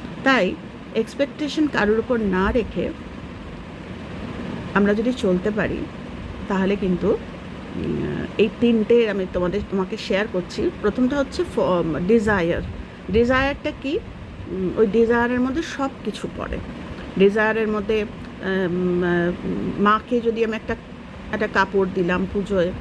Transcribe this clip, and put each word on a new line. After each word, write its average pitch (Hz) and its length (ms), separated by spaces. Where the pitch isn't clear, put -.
তাই 269 300
এক্সপেকটেশন 285 720
কারোর 220 320
উপর 233 200
না 196 340
রেখে 214 380
আমরা 202 200
যদি 226 180
চলতে 196 380
পারি, 196 280
তাহলে 190 280
কিন্তু, 180 320
উম, - 1160
এই 208 100
তিনটে 233 500
আমি 196 220
তোমাদের, 180 280
তোমাকে 190 260
শেয়ার 202 360
করছি। 185 380
প্রথমটা 247 340
হচ্ছে 277 280
ফ-, 170 520
ডিজায়ার। 196 560
ডিজায়ারটা 262 600
কি? 302 160
উম, 185 280
ওই 226 100
ডিজায়ারের 233 540
মধ্যে 262 220
সব 277 280
কিছু - 320
পড়ে। - 220
ডিজায়ারের 214 500
মধ্যে, 214 340
উম, 180 1000
আহ, 175 300
মাকে 214 420
যদি 226 240
আমি 220 120
একটা, - 200
একটা 214 140
কাপড় 190 480
দিলাম 180 380
পুজোয় 190 380